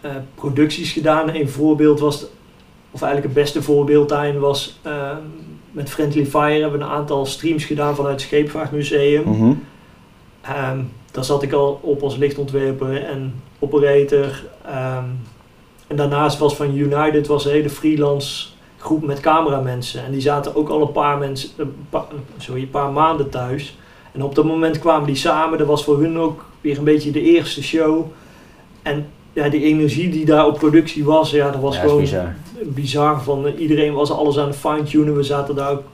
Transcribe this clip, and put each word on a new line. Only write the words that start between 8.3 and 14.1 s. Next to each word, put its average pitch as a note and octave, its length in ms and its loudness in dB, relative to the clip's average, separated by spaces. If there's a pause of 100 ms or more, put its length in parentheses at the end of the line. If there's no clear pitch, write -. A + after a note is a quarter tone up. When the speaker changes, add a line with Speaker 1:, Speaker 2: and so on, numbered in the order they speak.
Speaker 2:
Mhm. A2 240 4 (880)
Speaker 1:
Ehm, C3 380 -6 (320)
daar - 140 -6
zat C#3+ 180 0
ik C#3 100 -4
al C#3+ 300 2
op C#3+ 200 -2
als C3 140 -4
lichtontwerper C3+ 880 -2
en C3+ 300 -8 (240)
operator. C#3+ 840 2 (240)